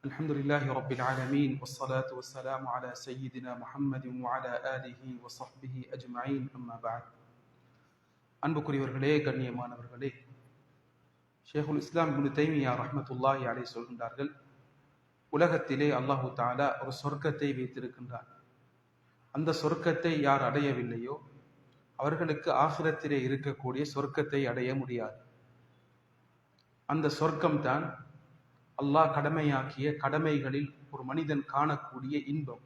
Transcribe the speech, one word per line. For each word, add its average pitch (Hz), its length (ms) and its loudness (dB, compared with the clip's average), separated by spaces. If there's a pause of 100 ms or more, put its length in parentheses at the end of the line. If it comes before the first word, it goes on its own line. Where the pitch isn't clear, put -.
الحمد 151 260 -4
لله 143 420 2
رب 131 200 -2
العالمين، 131 640 2
والصلاة 131 540 -4
والسلام 131 560 -8
على 123 240 -4
سيدنا 127 680 -10
محمد 135 480 -4 (160)
وعلى 123 300 -2 (240)
آله 127 460 -10
وصحبه 127 680 -12
أجمعين، 127 640 -4
أما 120 280 -10
بعد. 117 200 -4 (1400)
அன்புக்குரியவர்களே, 139 680 0 (100)
கண்ணியமானவர்களே, 123 880 -4 (1400)
ஷேகுல் 151 240 0
இஸ்லாம் 156 360 2
இப்னு 139 180 2
தைமியா 147 440 2
ரஹ்மத்துல்லாஹி 127 720 0
அலைஹி 120 280 -4
சொல்கின்றார்கள், 120 560 -8 (1000)
உலகத்திலே 147 600 4
அல்லாஹு 127 420 2
தஆலா 123 500 2
ஒரு 135 100 -6 (120)
சொர்க்கத்தை 147 480 0
வைத்திருக்கின்றார். 123 720 -8 (1040)
அந்த 156 320 2
சொர்க்கத்தை 160 580 2
யார் 139 220 6
அடையவில்லையோ, 123 760 0 (800)
அவர்களுக்கு 151 560 2
ஆகிரத்திலே 147 680 4 (100)
இருக்கக்கூடிய 135 680 -2
சொர்க்கத்தை 139 500 0
அடைய 123 300 0
முடியாது. 120 480 -4 (1700)
அந்த 151 140 4 (120)
சொர்க்கம்தான் 151 640 2 (1000)
அல்லாஹ் 151 340 6
கடமையாக்கிய 143 680 2 (100)
கடமைகளில் 143 760 2 (200)
ஒரு 135 140 -10
மனிதன் 147 480 0
காணக்கூடிய 139 640 0 (100)
இன்பம். 139 400 -4